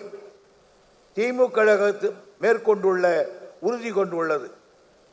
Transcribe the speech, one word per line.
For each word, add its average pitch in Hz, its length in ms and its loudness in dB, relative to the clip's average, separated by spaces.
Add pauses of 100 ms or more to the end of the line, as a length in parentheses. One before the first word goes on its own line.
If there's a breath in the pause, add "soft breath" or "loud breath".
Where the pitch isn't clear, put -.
(1160)
திமுக 247 380 0
கழகத்து 202 540 2 (320)
மேற்கொண்டுள்ள 190 640 2 (560)
உறுதி 233 300 -4
கொண்டுள்ளது. 165 580 -2 (640)